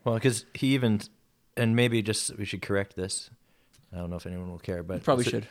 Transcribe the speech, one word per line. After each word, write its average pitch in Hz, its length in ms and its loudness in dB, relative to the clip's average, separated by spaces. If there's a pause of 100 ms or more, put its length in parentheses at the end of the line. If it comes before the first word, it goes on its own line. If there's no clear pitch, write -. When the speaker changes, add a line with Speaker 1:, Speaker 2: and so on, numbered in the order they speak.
Speaker 1:
Well, 113 160 2
'cause 117 340 2
he 135 220 2
even, 110 260 4 (560)
and 113 180 4
maybe 117 280 4
just, - 340 -2
we 104 80 -4
should 98 160 -6
correct 98 340 -2
this. - 360 -6 (600)
I 92 60 -10
don't 87 140 -6
know 90 60 -6
if 85 100 -10
anyone 90 240 -8
will 85 80 -12
care, 87 240 -6
but 85 200 -6
Speaker 2:
Probably 123 200 4
Speaker 1:
it's, 120 80 0
Speaker 2:
should. 110 180 -4